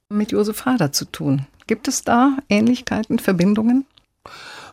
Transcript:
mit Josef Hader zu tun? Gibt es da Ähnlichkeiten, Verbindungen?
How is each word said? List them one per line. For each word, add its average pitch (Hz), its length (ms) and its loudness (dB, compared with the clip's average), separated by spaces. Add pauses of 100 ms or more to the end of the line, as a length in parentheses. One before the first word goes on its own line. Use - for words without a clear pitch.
mit 208 220 -2
Josef 208 340 -2
Hader 208 260 2
zu - 140 -4
tun? 139 420 -2 (200)
Gibt - 200 -2
es - 160 -4
da 262 340 4 (120)
Ähnlichkeiten, 220 680 0
Verbindungen? 214 680 2 (880)